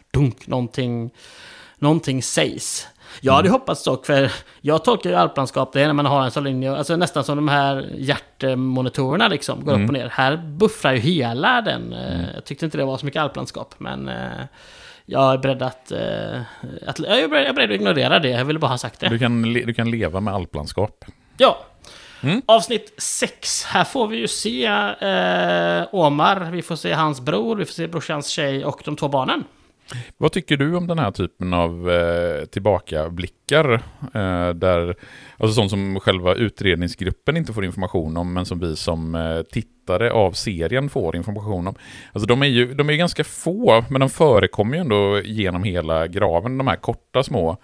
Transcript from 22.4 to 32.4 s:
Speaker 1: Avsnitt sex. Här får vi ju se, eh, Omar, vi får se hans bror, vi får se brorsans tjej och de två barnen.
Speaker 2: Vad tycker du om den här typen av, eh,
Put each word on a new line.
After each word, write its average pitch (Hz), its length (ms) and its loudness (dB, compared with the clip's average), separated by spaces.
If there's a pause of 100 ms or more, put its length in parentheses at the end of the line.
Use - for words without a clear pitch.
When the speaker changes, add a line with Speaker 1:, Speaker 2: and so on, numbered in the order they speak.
Speaker 1:
Avsnitt 220 520 2
sex. - 680 -6
Här 185 180 0
får 233 240 -2
vi 226 100 -6
ju 226 100 -4
se, 240 380 -4
eh, 180 1300 0
Omar, 165 600 2
vi 175 100 -4
får 165 140 -8
se 170 180 -2
hans 151 280 0
bror, 208 340 -2
vi 185 100 -4
får - 80 -12
se 165 140 -6
brorsans 156 400 -6
tjej 139 380 -2
och - 200 -6
de 151 100 -4
två 147 120 -2
barnen. 143 360 0 (760)
Speaker 2:
Vad - 140 2
tycker 156 260 0
du 147 180 0
om 175 120 -2
den 165 120 -2
här 104 120 2
typen 90 420 -4
av, 87 380 0
eh, 85 540 2